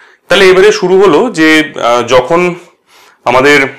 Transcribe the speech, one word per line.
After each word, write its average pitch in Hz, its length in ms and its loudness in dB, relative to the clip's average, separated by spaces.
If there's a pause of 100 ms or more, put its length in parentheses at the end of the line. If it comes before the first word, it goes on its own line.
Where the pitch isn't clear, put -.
(280)
তাহলে 190 200 2
এবারে 190 240 2
শুরু 185 280 0
হলো 196 300 0
যে, 156 460 0
আহ, 120 300 -2
যখন 165 480 0 (720)
আমাদের, 135 420 0 (120)